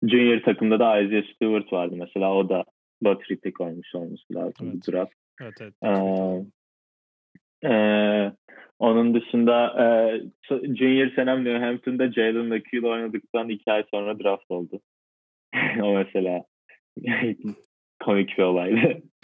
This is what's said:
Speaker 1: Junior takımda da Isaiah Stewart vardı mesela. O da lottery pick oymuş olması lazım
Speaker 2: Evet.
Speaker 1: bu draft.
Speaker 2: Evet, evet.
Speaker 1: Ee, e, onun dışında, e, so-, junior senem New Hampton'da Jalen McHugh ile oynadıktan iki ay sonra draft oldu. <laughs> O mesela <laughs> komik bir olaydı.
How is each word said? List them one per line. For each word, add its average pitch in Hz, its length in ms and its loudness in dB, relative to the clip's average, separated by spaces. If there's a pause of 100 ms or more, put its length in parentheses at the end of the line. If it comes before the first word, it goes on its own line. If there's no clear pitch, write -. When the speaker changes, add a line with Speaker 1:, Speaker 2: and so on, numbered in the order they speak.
Speaker 1:
Junior 120 380 4
takımda 110 380 2
da 110 220 4
Isaiah 101 340 -2
Stewart 107 380 -2
vardı 87 240 -4
mesela. 95 360 -2
O 98 160 2
da 90 140 0 (400)
lottery 98 340 0
pick 92 240 -8
oymuş 85 340 -10
olması - 400 -12
lazım - 380 -8
Speaker 2:
Evet. - 140 -10
Speaker 1:
bu 95 40 -6
draft. 90 220 -4 (280)
Speaker 2:
Evet, 113 200 -16
evet. 104 120 -18 (100)
Speaker 1:
Ee, 95 600 0 (1200)
e, 104 640 2 (480)
onun 117 340 4
dışında, 117 540 2
e, 117 180 2 (640)
so-, 135 300 -4
junior 131 380 4
senem 127 300 0
New 120 200 -2
Hampton'da 123 460 -2
Jalen 113 340 0
McHugh 113 280 -4
ile 120 140 -2
oynadıktan 113 640 -4
iki 110 220 -4
ay 107 200 2
sonra 104 280 -4
draft 98 320 -2
oldu. 87 300 -8 (720)
<laughs> 107 280 -4
O 101 120 2
mesela 92 500 -2 (540)
<laughs> 120 260 -4 (800)
komik 98 340 0
bir 98 60 4
olaydı. 104 580 2 (220)